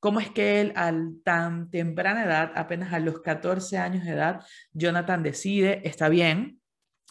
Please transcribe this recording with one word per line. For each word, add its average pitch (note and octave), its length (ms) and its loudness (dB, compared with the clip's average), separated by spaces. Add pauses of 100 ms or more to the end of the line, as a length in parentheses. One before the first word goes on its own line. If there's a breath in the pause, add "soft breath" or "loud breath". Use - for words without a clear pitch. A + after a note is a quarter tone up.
¿Cómo G#3 180 2
es G#3+ 120 -4
que G#3 300 2
él, G3+ 140 0
a F3 180 0 (300)
tan E3+ 480 0
temprana F3+ 540 -2
edad, D#3+ 320 2
apenas E3+ 360 -4
a E3 80 0
los D#3+ 200 -2
catorce F#3 560 -2
años F3+ 280 -2
de E3+ 80 -4
edad, D#3+ 280 0 (320 loud breath)
Jonathan E3+ 500 0
decide, F#3+ 640 0
"Está D#3 220 0
bien, E3+ 520 4 (500)